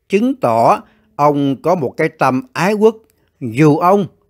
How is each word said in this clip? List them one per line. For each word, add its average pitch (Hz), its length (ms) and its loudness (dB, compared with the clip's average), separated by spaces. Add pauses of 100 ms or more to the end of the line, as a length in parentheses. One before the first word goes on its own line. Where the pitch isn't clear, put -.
chứng 233 260 -2
tỏ 135 480 0 (340)
ông 143 460 0
có 165 120 0
một 135 220 -4
cái 160 120 -2
tâm 247 340 -2 (100)
ái 175 200 -2
quốc, 220 240 0 (440)
dù 143 360 2
ông 180 300 0 (240)